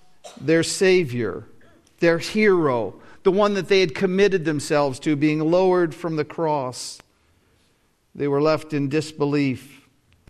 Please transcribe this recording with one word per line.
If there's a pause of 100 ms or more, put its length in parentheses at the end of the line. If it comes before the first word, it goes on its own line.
(400)
their
Savior, (560)
their
hero, (220)
the
one
that
they
had
committed
themselves
to,
being
lowered
from
the
cross. (1160)
They
were
left
in
disbelief, (440)